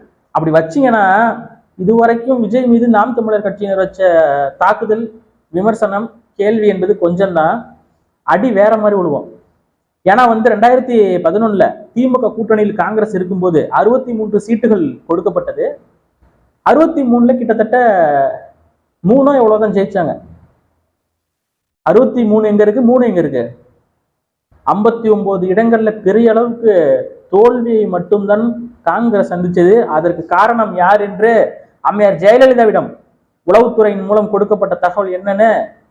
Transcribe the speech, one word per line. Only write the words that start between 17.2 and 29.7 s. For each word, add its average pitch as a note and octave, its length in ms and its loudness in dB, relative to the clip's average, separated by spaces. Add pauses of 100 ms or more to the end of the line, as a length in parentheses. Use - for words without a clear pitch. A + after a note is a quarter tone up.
கிட்டத்தட்ட A3 420 -2 (1300)
மூணோ C4+ 320 2
எவ்வளவுதான் G#3+ 420 0
ஜெயிச்சாங்க. G3 380 -4 (1700)
அறுபத்தி A#3+ 400 2
மூணு G#3+ 220 0
எங்க G#3 160 2
இருக்கு, G#3 180 0
மூணு B3 240 4
எங்க F#3+ 160 -2
இருக்கு? C3+ 200 -2 (1200)
ஐம்பத்தி A3 440 -2
ஒன்பது G3 380 -2
இடங்கள்ல A3 420 0 (100)
பெரிய A3 320 2
அளவுக்கு A3+ 400 0 (580)
தோல்வியை A#3 580 2
மட்டும்தான் G3+ 580 -2 (360)
காங்கிரஸ் G#3 500 -2
சந்திச்சது. F3+ 440 2 (140)